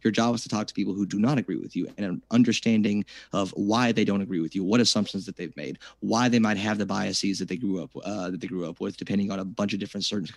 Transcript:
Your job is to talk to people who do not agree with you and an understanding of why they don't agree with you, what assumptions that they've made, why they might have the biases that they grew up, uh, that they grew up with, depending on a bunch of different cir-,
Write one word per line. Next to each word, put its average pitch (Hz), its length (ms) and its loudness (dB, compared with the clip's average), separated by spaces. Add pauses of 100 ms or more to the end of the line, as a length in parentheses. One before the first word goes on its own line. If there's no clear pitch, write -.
Your 113 80 4
job 117 240 2
is 113 100 -4
to - 40 -12
talk 107 200 -2
to - 60 -14
people 101 200 -2
who 101 100 0
do 95 160 -2
not 131 180 4
agree 95 200 -2
with - 180 -8
you 87 100 -2 (120)
and 101 80 -4
an - 240 -6
understanding 110 720 4 (300)
of 95 160 0
why 113 420 2
they 107 140 2
don't 101 160 2
agree 95 180 -2
with 82 160 -4
you, 95 80 0
what 107 160 4
assumptions 101 460 2
that 95 100 -12
they've 85 200 -10
made, 73 220 -8 (220)
why 113 300 2
they 120 100 6
might 107 160 4
have 104 220 0
the 101 80 0
biases 98 520 -2
that 92 100 -4
they - 100 -4
grew 95 220 -2
up, 76 100 -10 (140)
uh, 95 260 -6
that 90 100 -6
they 95 80 -8
grew 90 180 -4
up 82 140 -10
with, 98 160 -4
depending 101 340 0
on 196 80 -4
a 190 60 -6
bunch 196 300 -2
of - 40 -4
different 101 280 -6
cir-, 101 180 -2 (120)